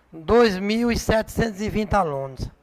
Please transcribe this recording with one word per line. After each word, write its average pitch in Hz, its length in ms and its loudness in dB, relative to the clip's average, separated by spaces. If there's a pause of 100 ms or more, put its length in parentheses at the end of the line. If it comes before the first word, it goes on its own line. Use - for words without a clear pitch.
(140)
dois 190 440 4
mil 220 400 0
setecentos 220 600 -2
e 214 100 -4
vinte 208 240 -2
alunos. 139 560 -2 (140)